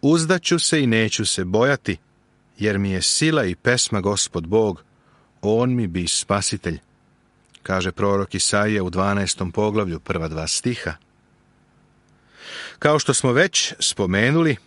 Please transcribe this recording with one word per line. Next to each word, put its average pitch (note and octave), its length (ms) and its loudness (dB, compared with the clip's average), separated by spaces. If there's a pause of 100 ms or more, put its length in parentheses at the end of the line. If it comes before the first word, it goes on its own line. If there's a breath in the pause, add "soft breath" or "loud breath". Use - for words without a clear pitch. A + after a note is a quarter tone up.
Uzdaću E3 580 2
se D#3+ 240 2
i C3 40 2
neću A2+ 400 2
se - 180 -2
bojati, G#2+ 520 0 (600)
jer G#2 200 0
mi G2 120 0
je F#2 120 -2
sila D#3 420 2
i F2+ 100 -2
pesma A#2+ 460 0
Gospod F2+ 460 -2
Bog, G#2 360 0 (600 soft breath)
on A#2 320 2
mi A#2+ 120 -2
bi F2 220 -4
spasitelj”, F#2+ 720 -4 (840)
kaže F#2 300 -2
prorok G2+ 420 0
Isaija G#2 480 0
u F2+ 80 -4
dvanaestom F#2+ 640 -2
poglavlju, G#2 480 0
prva E2 280 -6
dva D#2+ 180 -6
stiha. - 480 -4 (1800 loud breath)
Kao D3+ 200 4
što C#3 160 0
smo B2+ 180 2
već E3+ 480 2
spomenuli A#2+ 760 2 (100)